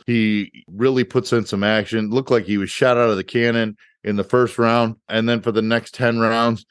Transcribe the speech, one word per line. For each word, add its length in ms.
he 600
really 360
puts 280
in 140
some 180
action. 460
Looked 200
like 140
he 140
was 120
shot 280
out 120
of 60
the 80
cannon 520
in 140
the 80
first 340
round. 380
And 200
then 120
for 120
the 100
next 320
ten 240
rounds, 520